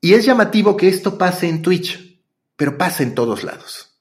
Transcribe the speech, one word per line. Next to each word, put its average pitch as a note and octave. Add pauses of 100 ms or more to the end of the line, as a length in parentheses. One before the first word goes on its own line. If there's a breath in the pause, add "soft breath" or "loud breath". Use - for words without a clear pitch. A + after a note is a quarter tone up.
Y E3+
es A3+
llamativo G#3+
que F3+
esto F#3
pase F3+
en D#3+
Twitch, - (360)
pero C#3+
pasa F3
en A#2+
todos A#2
lados. - (100)